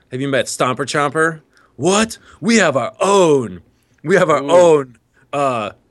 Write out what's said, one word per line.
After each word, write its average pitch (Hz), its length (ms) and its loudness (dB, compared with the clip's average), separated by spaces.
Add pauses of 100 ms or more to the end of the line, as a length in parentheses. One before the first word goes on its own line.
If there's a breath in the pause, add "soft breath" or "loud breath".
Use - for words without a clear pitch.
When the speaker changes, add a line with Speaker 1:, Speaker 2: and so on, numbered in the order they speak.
(120)
Speaker 1:
Have 131 100 -10
you 139 80 -6
met 135 160 -2
Stomper 131 400 -4
Chomper?" 160 560 -4 (340 soft breath)
"What? 202 420 -2 (220 soft breath)
We 226 180 0
have 160 200 2
our 117 240 -4
own. 151 600 2 (420)
We 160 120 0
have 175 140 2
our 143 140 0
Speaker 2:
Ooh. 147 80 -4
Speaker 1:
own, 156 460 4 (360 soft breath)
uh, 127 380 -4 (200)